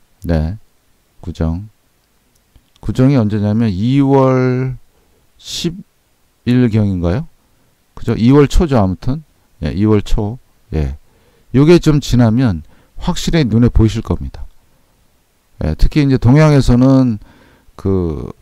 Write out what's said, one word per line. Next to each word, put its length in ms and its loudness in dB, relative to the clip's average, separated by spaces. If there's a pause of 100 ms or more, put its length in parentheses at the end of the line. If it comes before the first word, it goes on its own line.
(240)
네. 340 -4 (600)
구정. 480 -8 (1120)
구정이 360 0
언제냐면 540 -2
이월 1080 0 (600)
십 360 -10 (720)
일경인가요? 840 -2 (680)
그죠? 200 -6
이월 340 4
초죠, 300 0
아무튼. 440 -2 (400)
예, 100 -6
이월 300 0
초. 360 -2 (360)
예. 220 -4 (580)
요게 240 6
좀 220 0
지나면 600 0 (340)
확실히 480 -2
눈에 240 2
보이실 340 2
겁니다. 440 -8 (1160)
예, 140 -4
특히 240 2
이제 140 2
동양에서는 1040 4 (580)
그 540 -4 (120)